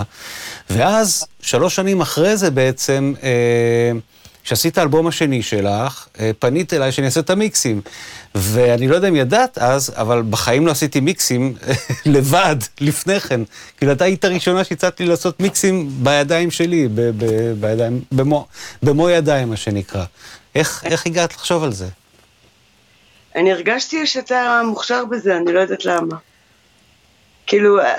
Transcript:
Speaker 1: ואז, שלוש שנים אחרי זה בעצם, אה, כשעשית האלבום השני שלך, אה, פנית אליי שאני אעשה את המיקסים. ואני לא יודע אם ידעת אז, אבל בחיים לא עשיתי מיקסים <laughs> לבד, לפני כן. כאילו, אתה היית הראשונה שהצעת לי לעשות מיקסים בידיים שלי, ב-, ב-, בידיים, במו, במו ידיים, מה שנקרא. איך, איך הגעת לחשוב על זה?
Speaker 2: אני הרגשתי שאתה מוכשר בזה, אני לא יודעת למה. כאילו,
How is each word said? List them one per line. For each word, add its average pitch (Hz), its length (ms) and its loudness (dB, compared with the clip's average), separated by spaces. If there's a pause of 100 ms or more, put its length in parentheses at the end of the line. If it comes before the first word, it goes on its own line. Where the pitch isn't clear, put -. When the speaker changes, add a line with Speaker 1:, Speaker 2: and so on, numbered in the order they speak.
(680)
Speaker 1:
ואז, 185 560 2 (160)
שלוש 151 340 0
שנים 190 260 0
אחרי 185 360 2
זה 185 140 2
בעצם, 135 600 0 (100)
אה, 120 680 2 (520)
כשעשית - 340 -2
האלבום 160 300 2
השני 139 360 0
שלך, 104 640 -2 (120)
אה, 110 200 -2
פנית 151 340 0
אליי 135 180 0
שאני 135 160 0
אעשה 143 120 0
את 151 100 -2
המיקסים. 185 520 0 (540)
ואני 120 520 2
לא 147 80 4
יודע 190 120 2
אם 175 80 2
ידעת 151 420 2
אז, 127 380 0
אבל 117 340 0
בחיים 120 380 2
לא 156 40 2
עשיתי 143 280 -2
מיקסים 131 540 -2 (260)
<laughs> - 260 -6
לבד, 151 500 4 (260)
לפני 170 380 0
כן. 127 220 -2 (360)
כאילו, 139 140 2
אתה 143 140 2
היית 190 200 0
הראשונה 185 380 2
שהצעת 175 360 -2
לי 180 60 -2
לעשות 170 340 0
מיקסים 185 500 0 (140)
בידיים 147 480 2
שלי, 165 360 0
ב-, 110 140 -2
ב-, 113 580 0
בידיים, 117 420 -2 (100)
במו, 139 360 2 (360)
במו 147 260 4
ידיים, 147 400 2
מה 110 80 -4
שנקרא. 101 460 -4 (520)
איך, - 300 -2
איך - 200 -2
הגעת 170 280 -2
לחשוב 170 300 -2
על 135 100 0
זה? 92 140 -8 (1500)
Speaker 2:
אני 180 160 4
הרגשתי 247 560 -2
שאתה 247 580 0
מוכשר 240 400 -4
בזה, 196 320 -2
אני 170 160 0
לא 180 60 4
יודעת 190 260 -2
למה. 170 300 -2 (1300)
כאילו, 208 320 4 (200)